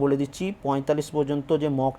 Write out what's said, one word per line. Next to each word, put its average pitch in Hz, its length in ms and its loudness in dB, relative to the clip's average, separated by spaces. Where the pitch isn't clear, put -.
বলে 139 180 4
দিচ্ছি, 139 220 -4
পঁয়তাল্লিশ 139 520 0
পর্যন্ত 143 320 0
যে 151 60 0
মক 131 200 2